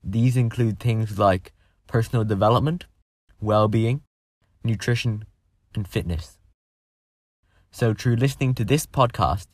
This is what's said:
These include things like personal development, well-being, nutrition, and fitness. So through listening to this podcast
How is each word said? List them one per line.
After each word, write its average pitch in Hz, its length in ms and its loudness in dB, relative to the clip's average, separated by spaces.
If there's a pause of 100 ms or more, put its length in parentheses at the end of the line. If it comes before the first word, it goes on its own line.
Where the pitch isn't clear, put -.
These 117 320 2
include 113 420 0
things 110 400 -2
like 95 340 2 (360)
personal 117 340 0
development, 110 640 2 (540)
well-being, 107 640 2 (600)
nutrition, 113 640 -2 (500)
and 104 140 -6
fitness. 85 500 -6 (1300)
So 113 200 0
through 120 240 0
listening 131 380 -2
to 110 100 -4
this 143 220 0
podcast 104 680 -2